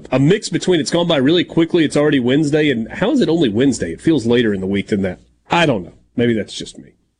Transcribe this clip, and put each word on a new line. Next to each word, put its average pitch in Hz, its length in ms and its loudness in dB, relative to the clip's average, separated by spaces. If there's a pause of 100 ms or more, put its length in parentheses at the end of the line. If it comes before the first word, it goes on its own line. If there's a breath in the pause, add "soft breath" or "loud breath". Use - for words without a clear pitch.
(120)
a 131 60 0
mix 170 320 2
between 175 300 -2
it's 123 100 -4
gone 170 180 0
by 165 100 2
really 147 260 2
quickly, 165 420 0
it's 139 100 -4
already 147 240 2
Wednesday, 147 520 2
and 113 220 -4
how 208 180 -2
is 262 100 2
it 156 80 0
only 160 200 2
Wednesday? 107 420 0
It 80 100 -12
feels 143 240 0
later 117 300 2
in 92 40 -6
the 95 60 -6
week 98 220 -4
than 98 160 -2
that. 90 160 -8 (320)
I 170 160 2
don't 104 160 -2
know. 80 100 -18 (220)
Maybe 120 180 2
that's 104 240 -6
just - 220 -16
me. - 140 -20 (260)